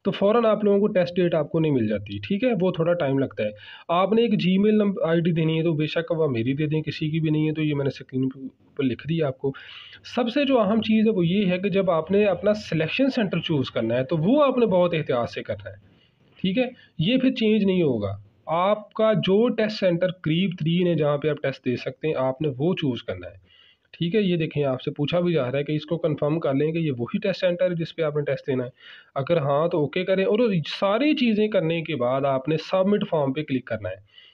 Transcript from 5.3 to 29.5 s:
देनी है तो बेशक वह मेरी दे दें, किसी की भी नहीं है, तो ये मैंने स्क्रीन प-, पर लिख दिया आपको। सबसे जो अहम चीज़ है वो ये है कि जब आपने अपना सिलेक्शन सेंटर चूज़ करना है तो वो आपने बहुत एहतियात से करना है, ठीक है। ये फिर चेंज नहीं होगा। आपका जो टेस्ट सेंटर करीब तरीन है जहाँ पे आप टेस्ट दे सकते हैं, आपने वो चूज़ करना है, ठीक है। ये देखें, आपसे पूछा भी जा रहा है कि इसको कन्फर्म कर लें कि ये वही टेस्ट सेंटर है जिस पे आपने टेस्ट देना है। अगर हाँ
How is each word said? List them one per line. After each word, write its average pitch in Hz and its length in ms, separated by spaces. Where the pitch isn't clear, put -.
देनी 160 240
है 160 80
तो 170 100
बेशक 156 380
वह 160 180
मेरी 120 240
दे 151 120
दें, 151 160
किसी 151 280
की 160 100
भी 156 100
नहीं 156 160
है, 156 60
तो 156 100
ये 151 120
मैंने 139 180
स्क्रीन 131 360
प-, 131 220
पर 143 60
लिख 127 220
दिया 156 220
आपको। 135 260
सबसे 247 380
जो 269 140
अहम 214 240
चीज़ 220 240
है 220 60
वो 185 100
ये 185 220
है 180 140
कि 196 120
जब 190 200
आपने 185 360
अपना 196 340
सिलेक्शन 160 500
सेंटर 196 300
चूज़ 143 320
करना 113 220
है 131 100
तो 170 140
वो 220 240
आपने 254 260
बहुत 180 260
एहतियात 135 340
से 127 140
करना 98 280
है, - 60
ठीक 190 200
है। 247 120
ये 220 180
फिर 262 140
चेंज 214 320
नहीं 185 180
होगा। 104 360
आपका 208 600
जो 202 280
टेस्ट 214 300
सेंटर 180 300
करीब 170 360
तरीन 170 260
है 170 100
जहाँ 147 220
पे 151 100
आप 147 140
टेस्ट 135 220
दे 123 140
सकते 131 300
हैं, 156 80
आपने 131 340
वो 143 240
चूज़ 127 320
करना 92 200
है, 87 120
ठीक 170 200
है। 214 80
ये 180 140
देखें, 156 280
आपसे 131 260
पूछा 147 300
भी 175 120
जा 151 100
रहा 123 140
है 143 80
कि 151 100
इसको 151 240
कन्फर्म 151 400
कर 151 160
लें 151 180
कि 165 60
ये 160 140
वही 120 260
टेस्ट 190 220
सेंटर 180 240
है 185 120
जिस 165 160
पे 165 100
आपने 147 200
टेस्ट 139 240
देना 127 180
है। 127 60
अगर 143 240
हाँ 147 280